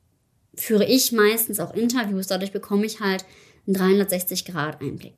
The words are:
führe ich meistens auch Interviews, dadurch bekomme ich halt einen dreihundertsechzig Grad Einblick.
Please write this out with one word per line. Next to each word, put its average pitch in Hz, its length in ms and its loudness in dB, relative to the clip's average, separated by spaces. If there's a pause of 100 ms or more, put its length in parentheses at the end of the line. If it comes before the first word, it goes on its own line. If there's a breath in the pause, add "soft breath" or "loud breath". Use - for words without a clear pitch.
(540)
führe 208 300 2
ich 262 260 2
meistens 220 480 2
auch 165 140 -6
Interviews, 208 540 -2
dadurch 196 260 -4
bekomme 202 320 0
ich 214 160 -6
halt 190 240 -2 (420 soft breath)
einen 190 80 2
dreihundertsechzig 190 720 2
Grad 151 360 -6
Einblick. - 360 -10